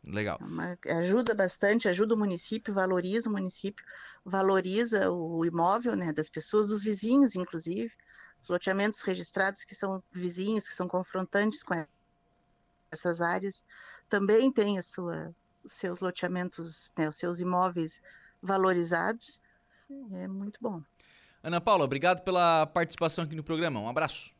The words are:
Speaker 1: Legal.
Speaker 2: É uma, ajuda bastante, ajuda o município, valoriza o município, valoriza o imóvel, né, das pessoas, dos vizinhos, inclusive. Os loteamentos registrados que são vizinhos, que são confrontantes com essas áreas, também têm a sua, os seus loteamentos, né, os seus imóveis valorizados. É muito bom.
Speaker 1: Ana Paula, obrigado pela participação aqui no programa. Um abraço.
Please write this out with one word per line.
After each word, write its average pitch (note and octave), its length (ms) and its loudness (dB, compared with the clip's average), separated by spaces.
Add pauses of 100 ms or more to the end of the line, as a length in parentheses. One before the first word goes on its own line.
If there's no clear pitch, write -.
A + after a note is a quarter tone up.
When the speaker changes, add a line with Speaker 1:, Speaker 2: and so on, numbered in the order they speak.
Speaker 1:
Legal. G2+ 360 -4
Speaker 2:
É - 40 -12
uma, F3 340 -6 (200)
ajuda G#3+ 360 4
bastante, G#3 540 2
ajuda G#3 260 2
o A3 40 2
município, G#3 560 -2
valoriza F#3+ 540 2
o G#3 40 0
município, F#3+ 520 -6 (400)
valoriza F#3+ 840 2
o E3 340 -2
imóvel, F#3+ 500 2
né, F3 180 -2
das D#3 160 -2
pessoas, G#3 380 0
dos G#3 160 -2
vizinhos, A3 540 2
inclusive. F3+ 560 -6 (480)
Os - 80 -18
loteamentos G3 540 0
registrados F#3+ 640 -2
que - 100 -14
são F#3+ 360 -6
vizinhos, F#3 560 -4
que - 80 -8
são F3+ 140 -4
confrontantes F#3+ 760 -2
com F#3 120 -4 (1160)
essas E3+ 300 -4
áreas, F#3 440 -2 (440)
também G#3+ 420 6
têm G#3 280 2
a F3 40 -4
sua, E3+ 520 -8 (280)
os - 120 -16
seus F3 260 -6
loteamentos, F3+ 960 -4
né, D#3 120 0
os D3+ 80 -6
seus F3 240 -4
imóveis F3+ 600 0 (400)
valorizados. F#3 1000 0 (720)
É F#3 160 -8
muito G3 340 -10
bom. G3+ 180 -6 (600)
Speaker 1:
Ana E3+ 180 0
Paula, F3+ 240 6
obrigado C#3+ 380 2
pela E3+ 440 6
participação E3+ 580 0
aqui D3+ 100 -8
no D#3 80 -8
programa. D#3 380 0
Um G#2+ 80 -6
abraço. C#3+ 520 -2